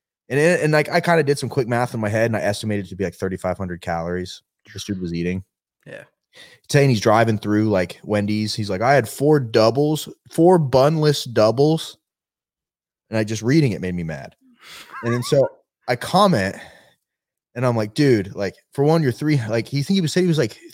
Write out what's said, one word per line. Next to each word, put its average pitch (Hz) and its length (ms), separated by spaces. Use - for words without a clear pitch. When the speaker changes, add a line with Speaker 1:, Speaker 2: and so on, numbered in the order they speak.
Speaker 1:
And 131 100
it, 160 240
and, 151 100
like, 151 160
I 175 120
kinda 170 220
did 139 160
some 123 100
quick 123 200
math 123 260
in 113 60
my 107 80
head, 110 180
and 113 100
I - 40
estimated 104 460
it - 20
to 95 80
be, 98 80
like, 87 100
thirty-five 92 440
hundred 90 220
calories 87 600
this 104 120
dude 95 160
was 85 140
eating. 90 300
Speaker 2:
Yeah. - 180
Speaker 1:
Saying 139 200
he's 110 120
driving 113 360
through, 104 320
like, 92 340
Wendy's. 104 520
He's 104 140
like, 95 120
"I 127 120
had 120 160
four 147 300
doubles, 120 680
four 175 260
bunless 147 680
doubles." 123 720
And 110 60
I 110 80
just 107 160
reading 131 320
it 78 80
made 90 140
me 87 80
mad. 78 320
And 117 100
then 120 100
so 135 240
I 123 100
comment, 165 580
and 123 100
I'm 120 120
like, 110 180
"Dude, 117 400
like, 95 200
for 139 120
one, 160 180
you're 127 100
three," 147 260
like, 113 180
he, 139 160
he 196 180
was, 156 120
said 180 100
he 185 40
was, 156 120
like, 117 180